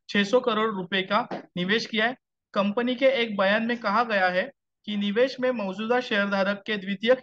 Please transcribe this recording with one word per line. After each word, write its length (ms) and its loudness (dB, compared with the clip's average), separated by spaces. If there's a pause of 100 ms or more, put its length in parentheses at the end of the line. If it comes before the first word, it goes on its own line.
छह 160 0
सौ 160 4
करोड़ 340 0
रुपए 280 -2
का 300 0
निवेश 540 -2
किया 200 0
है। 100 -2 (380)
Company 400 0
के 120 2
एक 300 2
बयान 300 2
में 120 -2
कहा 260 0
गया 240 2
है 240 0 (320)
कि 120 -6
निवेश 440 0
में 100 2
मौजूदा 500 -2
शेयरधारक 680 0
के 100 -4
द्वितीयक 460 0